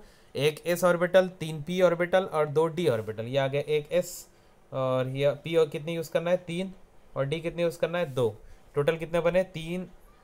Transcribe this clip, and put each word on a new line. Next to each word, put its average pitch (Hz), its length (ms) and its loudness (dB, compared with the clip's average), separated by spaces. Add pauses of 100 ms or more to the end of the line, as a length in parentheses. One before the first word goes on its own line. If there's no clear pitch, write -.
(360)
एक 147 320 0
एस 175 160 0
ऑर्बिटल, 180 440 4 (120)
तीन 160 220 -8
पी 180 200 -2
ऑर्बिटल 175 420 4
और 156 220 0
दो 151 220 2
डी 165 200 -2
ऑर्बिटल। 110 380 0
ये 127 120 -2
आ 135 100 2
गया 143 200 -2
एक 151 240 -2
एस - 360 -2 (440)
और 131 360 0
ये 139 240 0 (120)
पी 165 120 -2
और 156 120 4
कितने 156 260 -6
यूज़ 160 180 -6
करना 170 200 0
है, 180 60 4
तीन, 180 360 -6 (420)
और 135 100 -2
डी 156 140 -2
कितने 165 240 -4
यूज़ 165 160 -2
करना 170 180 0
है, 160 160 -4
दो। 117 220 0 (400)
टोटल 147 220 0
कितने 165 220 -4
बने, 175 240 2
तीन, 175 440 -8 (360)